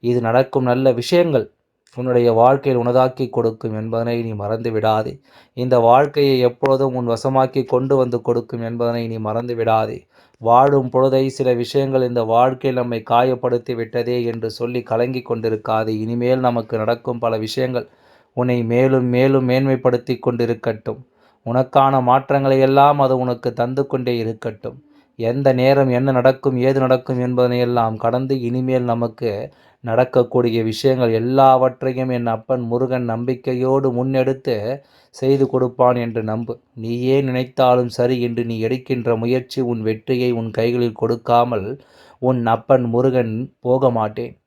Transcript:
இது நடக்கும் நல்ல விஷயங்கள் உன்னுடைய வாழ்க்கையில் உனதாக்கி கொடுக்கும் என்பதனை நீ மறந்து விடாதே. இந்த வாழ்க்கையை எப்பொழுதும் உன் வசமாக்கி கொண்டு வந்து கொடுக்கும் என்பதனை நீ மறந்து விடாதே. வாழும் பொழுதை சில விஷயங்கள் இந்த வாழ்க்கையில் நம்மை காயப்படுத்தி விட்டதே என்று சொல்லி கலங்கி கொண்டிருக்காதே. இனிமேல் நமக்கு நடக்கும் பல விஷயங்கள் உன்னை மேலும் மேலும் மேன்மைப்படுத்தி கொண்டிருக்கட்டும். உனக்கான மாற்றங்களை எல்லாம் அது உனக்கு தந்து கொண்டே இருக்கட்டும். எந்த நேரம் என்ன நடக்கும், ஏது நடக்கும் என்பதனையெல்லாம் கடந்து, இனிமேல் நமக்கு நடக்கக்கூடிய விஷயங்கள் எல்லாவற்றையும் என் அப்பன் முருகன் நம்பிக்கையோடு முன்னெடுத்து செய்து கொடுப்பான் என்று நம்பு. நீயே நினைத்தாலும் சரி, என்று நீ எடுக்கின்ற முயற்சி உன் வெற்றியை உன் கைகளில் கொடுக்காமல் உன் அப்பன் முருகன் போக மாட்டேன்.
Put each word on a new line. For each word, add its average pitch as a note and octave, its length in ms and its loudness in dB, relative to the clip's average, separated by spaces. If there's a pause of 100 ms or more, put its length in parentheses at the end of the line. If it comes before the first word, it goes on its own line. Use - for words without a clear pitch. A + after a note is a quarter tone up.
இது A#2+ 180 0
நடக்கும் B2+ 500 0
நல்ல C3 220 2
விஷயங்கள் C#3 540 0 (500)
உன்னுடைய B2 360 2
வாழ்க்கையில் B2+ 480 4
உனதாக்கி B2+ 480 0
கொடுக்கும் A2+ 480 -4
என்பதனை A2+ 440 -4
நீ A2+ 140 -6
மறந்து A2+ 360 -6
விடாதே. A2 420 -2 (440)
இந்த B2+ 240 0
வாழ்க்கையை C#3 600 4
எப்பொழுதும் C3 560 0
உன் A#2+ 120 -4
வசமாக்கி C3 560 0
கொண்டு C3 320 0
வந்து B2 240 0
கொடுக்கும் A#2 460 -4
என்பதனை A#2 420 -4
நீ A2+ 120 -8
மறந்து A#2 340 -4
விடாதே. A2 420 0 (440)
வாழும் B2+ 500 4
பொழுதை C3+ 400 2
சில C3 240 -2
விஷயங்கள் C3 520 0
இந்த A#2+ 180 -2
வாழ்க்கையில் B2+ 560 0
நம்மை A#2+ 220 -4
காயப்படுத்தி B2 720 0
விட்டதே A#2 500 -4
என்று A2+ 260 -4
சொல்லி A#2+ 320 -6
கலங்கி B2 400 -2
கொண்டிருக்காதே. A2 760 -2
இனிமேல் A#2+ 460 -2
நமக்கு A#2 340 -2
நடக்கும் A#2 460 -4
பல A2+ 160 -2
விஷயங்கள் B2 480 -4 (500)
உன்னை B2 280 0
மேலும் B2+ 440 2
மேலும் C3 400 2
மேன்மைப்படுத்தி B2+ 680 0
கொண்டிருக்கட்டும். A#2 840 -4 (460)
உனக்கான C3 560 2
மாற்றங்களை C3+ 580 2
எல்லாம் C#3 400 4
அது C3 180 2
உனக்கு B2 340 -4
தந்து C3 340 -2
கொண்டே B2+ 300 -2
இருக்கட்டும். A2+ 640 -8 (400)
எந்த B2+ 340 0
நேரம் C3+ 360 4
என்ன B2+ 240 0
நடக்கும், C3 440 0
ஏது C3 240 2
நடக்கும் B2+ 400 0
என்பதனையெல்லாம் B2 760 0
கடந்து, B2+ 440 -2
இனிமேல் B2+ 420 -2
நமக்கு A#2 480 -4 (540)
நடக்கக்கூடிய A#2+ 800 0
விஷயங்கள் A#2+ 500 0
எல்லாவற்றையும் C3 960 2
என் A#2+ 180 -2
அப்பன் A#2 340 -4
முருகன் B2 440 -2
நம்பிக்கையோடு B2+ 880 -2
முன்னெடுத்து C3 640 -2 (580)
செய்து C3+ 320 2
கொடுப்பான் B2+ 500 2
என்று A#2 260 -4
நம்பு. A2+ 320 -6 (200)
நீயே A#2+ 480 -2
நினைத்தாலும் B2+ 640 0
சரி, B2 340 0
என்று A#2+ 220 -4
நீ A#2 160 -6
எடுக்கின்ற A#2+ 560 -2
முயற்சி B2+ 440 -4
உன் A#2+ 220 -4
வெற்றியை B2 500 -2
உன் A2+ 180 -4
கைகளில் A#2 500 -2
கொடுக்காமல் A#2 680 0 (540)
உன் B2 240 0
அப்பன் A#2+ 380 2
முருகன் A#2+ 500 0 (260)
போக C3 300 2
மாட்டேன். A2+ 440 -4 (120)